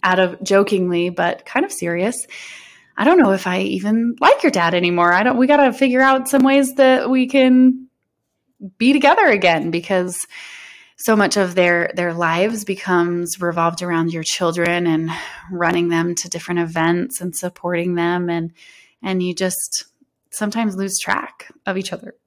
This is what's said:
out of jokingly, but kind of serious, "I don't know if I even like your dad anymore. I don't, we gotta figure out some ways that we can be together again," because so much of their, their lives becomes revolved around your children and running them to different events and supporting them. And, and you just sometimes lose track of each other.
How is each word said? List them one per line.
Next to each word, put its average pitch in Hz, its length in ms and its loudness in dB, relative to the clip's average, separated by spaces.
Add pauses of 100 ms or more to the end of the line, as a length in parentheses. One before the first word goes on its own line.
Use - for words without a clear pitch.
out 185 160 2
of 175 200 0
jokingly, 185 680 0
but 175 340 -4
kind 285 220 -2
of 403 60 -10
serious, 175 560 -4 (680)
"I - 60 -4
don't 339 160 4
know 208 140 4
if 190 160 -2
I 185 140 -2
even 208 580 -2
like 494 240 2
your - 80 2
dad 170 200 0
anymore. 175 400 2
I 190 120 2
don't, 254 120 2
we 262 120 2
gotta 285 240 4
figure 254 280 0
out 262 280 2
some 262 160 4
ways 269 300 4
that 262 360 4
we 254 160 2
can 254 640 4 (920)
be 247 140 4
together 302 340 4
again," 170 460 2
because 180 560 -4 (680)
so 220 220 0
much 202 200 2
of 185 200 0
their, 175 400 2
their 175 180 -4
lives 180 500 -2
becomes 175 760 -2
revolved 170 420 -2
around 170 300 -2
your 165 100 -8
children 175 640 -2
and 165 240 -2 (400)
running 175 380 0
them 170 260 -2
to 175 140 -8
different 175 320 -6
events 170 600 -2
and 180 140 -10
supporting 180 640 -4
them. 175 340 -2
And, 165 220 -6 (500)
and 190 220 -4
you 180 100 -4
just - 520 -6 (440)
sometimes 208 460 -4
lose 190 240 -6
track - 500 -8 (160)
of 190 100 -4
each 190 160 -8
other. 185 220 -14 (120)